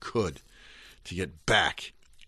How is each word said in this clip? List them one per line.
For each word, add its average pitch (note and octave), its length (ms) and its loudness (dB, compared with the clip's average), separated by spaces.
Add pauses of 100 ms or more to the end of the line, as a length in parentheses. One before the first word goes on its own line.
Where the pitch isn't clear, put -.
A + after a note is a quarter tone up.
could F#2+ 400 -2 (640)
to - 100 -12
get F2 320 -6
back G2 460 2 (360)